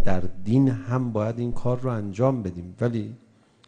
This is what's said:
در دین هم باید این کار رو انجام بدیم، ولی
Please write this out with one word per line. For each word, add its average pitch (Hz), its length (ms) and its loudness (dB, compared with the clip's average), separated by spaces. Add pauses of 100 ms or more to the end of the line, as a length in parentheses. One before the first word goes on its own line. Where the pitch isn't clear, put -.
در 95 160 6
دین 107 480 2
هم 120 440 -2
باید 110 260 -2
این 120 140 -4
کار 123 280 0
رو 127 100 -4
انجام 113 520 0
بدیم، 90 380 -8
ولی 117 340 -2 (540)